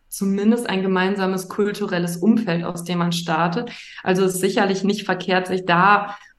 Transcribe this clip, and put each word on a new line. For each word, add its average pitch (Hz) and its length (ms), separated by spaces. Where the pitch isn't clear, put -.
zumindest 202 600
ein 190 120
gemeinsames 190 680
kulturelles 190 680
Umfeld, 170 460
aus 170 200
dem 175 160
man 170 120
startet. 170 580
Also 185 200
es 185 120
ist - 40
sicherlich 196 440
nicht 202 200
verkehrt, 185 440
sich 185 180
da 190 500